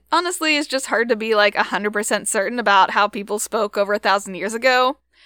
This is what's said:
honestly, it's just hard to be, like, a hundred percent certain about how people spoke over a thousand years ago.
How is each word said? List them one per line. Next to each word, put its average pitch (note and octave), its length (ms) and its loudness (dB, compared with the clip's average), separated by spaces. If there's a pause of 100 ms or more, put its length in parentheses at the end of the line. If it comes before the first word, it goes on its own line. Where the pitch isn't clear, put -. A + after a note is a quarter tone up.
(120)
honestly, E4 460 0
it's D4 100 -2
just C4 200 -4
hard A3+ 220 0
to A#3+ 60 2
be, A3 200 0
like, G#3 180 4
a - 160 -2
hundred G#3 240 -2
percent G#3 340 -2
certain A3 300 -2
about G3+ 340 4
how G#3 160 2
people G#3 300 -6
spoke G#3+ 400 -4
over G3+ 160 0
a G#3 60 0
thousand G3+ 340 0
years G3 220 -6
ago. B3+ 420 2 (280)